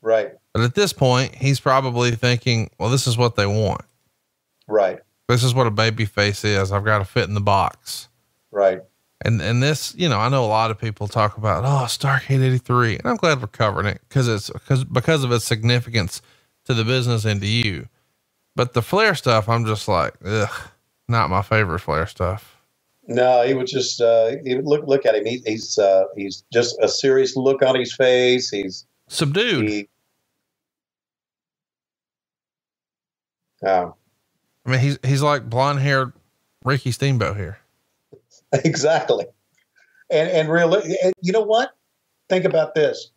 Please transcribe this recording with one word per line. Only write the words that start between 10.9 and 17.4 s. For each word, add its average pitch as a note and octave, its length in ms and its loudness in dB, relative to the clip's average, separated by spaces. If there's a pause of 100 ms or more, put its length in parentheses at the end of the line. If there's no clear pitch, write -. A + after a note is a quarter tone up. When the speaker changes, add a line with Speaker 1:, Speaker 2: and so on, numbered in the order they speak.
Speaker 2:
talk G#2 300 0
about, G#2+ 280 0
"Oh, C3+ 220 0
Starrcade C3+ 560 0
eighty-three." B2 560 2
And - 80 -8
I'm A#3+ 100 0
glad D#3 240 0
we're G#2+ 80 -8
covering G2+ 380 0
it F#2+ 220 -4
'cause C3 180 0
it's, A2 240 -2 (160)
'cause, C3 160 2
because C3+ 400 0
of B2+ 80 -2
its A#2+ 140 0
significance A#2 760 -2 (440)
to B2+ 100 -2
the A2+ 100 0
business A#2+ 400 0
and G#2 180 0